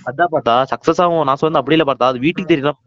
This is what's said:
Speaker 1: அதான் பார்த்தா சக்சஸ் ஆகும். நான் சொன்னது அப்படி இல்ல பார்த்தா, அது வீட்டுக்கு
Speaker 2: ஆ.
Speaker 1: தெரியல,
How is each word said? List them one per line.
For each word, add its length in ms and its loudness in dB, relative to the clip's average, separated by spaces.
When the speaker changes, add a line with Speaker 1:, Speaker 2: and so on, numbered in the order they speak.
Speaker 1:
அதான் 260 -2
பார்த்தா 320 2
சக்சஸ் 380 -2
ஆகும். 220 2
நான் 120 0
சொன்னது 240 0
அப்படி 180 0
இல்ல 160 2
பார்த்தா, 100 -4
அது 160 0
வீட்டுக்கு 340 0
Speaker 2:
ஆ. 40 2
Speaker 1:
தெரியல, 140 -2